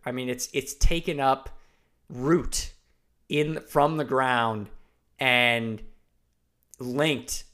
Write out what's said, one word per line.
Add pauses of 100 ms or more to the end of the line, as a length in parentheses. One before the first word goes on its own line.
I
mean,
it's,
it's
taken
up (580)
root (560)
in,
from
the
ground (500)
and (960)
linked